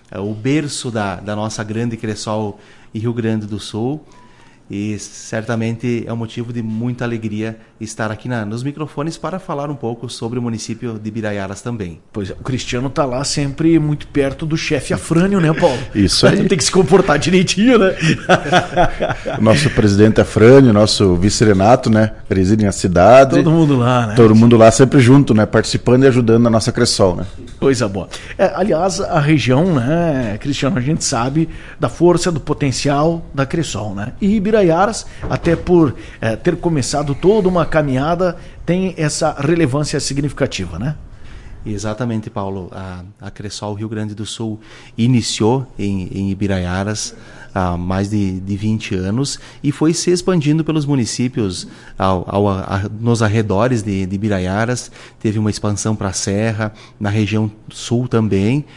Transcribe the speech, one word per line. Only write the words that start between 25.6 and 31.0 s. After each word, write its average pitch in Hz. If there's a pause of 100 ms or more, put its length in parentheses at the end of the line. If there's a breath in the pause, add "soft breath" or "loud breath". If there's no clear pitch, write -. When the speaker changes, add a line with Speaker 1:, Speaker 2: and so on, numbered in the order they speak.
Speaker 3:
e -
ajudando 117
a 113
nossa 110
Cressol, 101
né? 104 (340)
Speaker 2:
Coisa 127
boa. 95 (300 loud breath)
É, 190
aliás, 180
a 175
região, 147
né, 131
Cristiano, 139
a -
gente 151